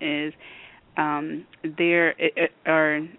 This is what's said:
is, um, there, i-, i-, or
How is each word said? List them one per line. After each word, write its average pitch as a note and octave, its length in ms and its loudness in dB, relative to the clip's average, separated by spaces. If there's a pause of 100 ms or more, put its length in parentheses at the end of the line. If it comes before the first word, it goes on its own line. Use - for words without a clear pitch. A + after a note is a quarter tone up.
is, D3+ 320 -4 (640)
um, D3+ 480 -4 (320)
there, E3+ 420 4
i-, D#3 220 0 (240)
i-, E3 60 0
or D#3 360 2 (120)